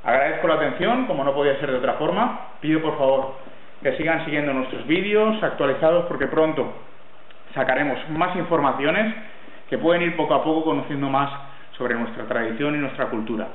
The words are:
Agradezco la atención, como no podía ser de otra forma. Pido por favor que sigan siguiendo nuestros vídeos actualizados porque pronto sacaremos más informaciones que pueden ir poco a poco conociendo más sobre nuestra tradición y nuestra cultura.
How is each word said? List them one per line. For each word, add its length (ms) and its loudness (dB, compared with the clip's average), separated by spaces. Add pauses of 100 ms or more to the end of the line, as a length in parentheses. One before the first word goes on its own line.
Agradezco 440 2
la 80 4
atención, 500 0
como 180 0
no 100 2
podía 260 4
ser 120 -2
de 60 0
otra 160 0
forma. 540 0 (120)
Pido 220 2
por 160 -2
favor 380 2 (460)
que 160 0
sigan 280 0
siguiendo 280 0
nuestros 320 -4
vídeos 560 2
actualizados 640 2
porque 220 -2
pronto 440 2 (840)
sacaremos 540 0
más 260 0
informaciones 800 2 (520)
que 120 -2
pueden 240 4
ir 120 0
poco 200 2
a 80 4
poco 220 2
conociendo 440 0
más 220 2 (400)
sobre 240 -2
nuestra 300 -6
tradición 500 -2
y 20 -2
nuestra 300 -2
cultura. 480 -4